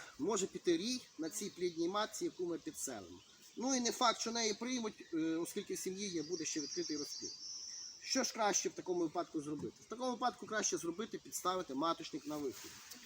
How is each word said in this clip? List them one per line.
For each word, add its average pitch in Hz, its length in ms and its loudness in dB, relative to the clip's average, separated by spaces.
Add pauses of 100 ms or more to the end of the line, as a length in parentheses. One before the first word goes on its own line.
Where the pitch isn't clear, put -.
(200)
може 185 280 2
піти 175 300 4
рій 247 240 0 (160)
на 160 120 -2
цій 202 200 -4
плідній 170 380 0
матці, 208 380 0
яку 175 200 -2
ми 165 120 0
підселимо. 104 640 -6 (360)
Ну 262 200 4
і 247 40 6
не 233 120 4
факт, 233 300 6
що 226 100 0
неї 226 220 4
приймуть, 240 600 -2
е, 165 40 2
оскільки 165 560 0
в 175 60 -2
сім'ї 190 300 -2
є, 165 140 -2
буде 156 220 -4
ще - 140 -2
відкритий 151 380 -2
розплід. - 340 -6 (680)
Що 262 220 4
ж - 100 0
краще 202 360 4
в - 40 -10
такому 175 260 0
випадку 165 420 0
зробити? 147 400 -4
В - 40 -20
такому 247 260 0
випадку 233 340 0
краще 202 320 0
зробити, 170 400 -4
підставити 175 560 -2
маточник 151 540 0
на 151 100 -2
виході. 139 360 -4 (320)